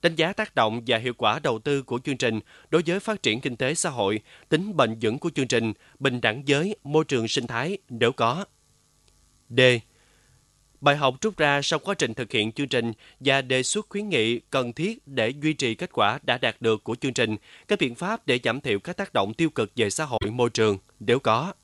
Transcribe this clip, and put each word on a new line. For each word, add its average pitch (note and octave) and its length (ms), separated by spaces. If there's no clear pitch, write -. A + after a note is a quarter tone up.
Đánh E3 120
giá D#3+ 180
tác - 220
động A#2 320
và A#2 120
hiệu A#2+ 160
quả A2+ 240
đầu C#3+ 200
tư C#3 240
của A#2+ 220
chương C3+ 120
trình A2+ 240
đối E3 160
với F3 140
phát G#3+ 220
triển A2 180
kinh B2+ 160
tế C3+ 180
xã F3 160
hội, A2 300
tính F#3 280
bền A2+ 240
vững A2 180
của E3+ 160
chương C3 140
trình, A2+ 240
bình C3 220
đẳng A#2 260
giới, D3 380
môi D3+ 200
trường A#2 240
sinh - 180
thái B2+ 320
nếu A#2+ 240
có. B2 320
D. A#2+ 100
Bài C#3+ 160
học C3+ 240
rút G#3 160
ra C#3+ 260
sau D#3 160
quá G3 160
trình B2+ 200
thực A#2+ 180
hiện A2 200
chương C#3 160
trình A#2 240
và C3+ 220
đề B2+ 200
xuất G#3 260
khuyến G#3 200
nghị A#2+ 300
cần B2+ 340
thiết F#3+ 340
để B2+ 220
duy D3 240
trì B2+ 220
kết - 180
quả A2 300
đã B2+ 160
đạt A#2+ 240
được A2 220
của A2 100
chương C3 200
trình, A2 220
các G#3 100
biện C3 160
pháp G3 320
để B2+ 180
giảm B2 160
thiểu G#2+ 180
các - 180
tác G3 160
động G#2 220
tiêu E3 160
cực A#2 260
về G#2+ 140
xã D#3 140
hội, A#2 260
môi A#2+ 200
trường G#2+ 280
nếu A#2 180
có. B2+ 340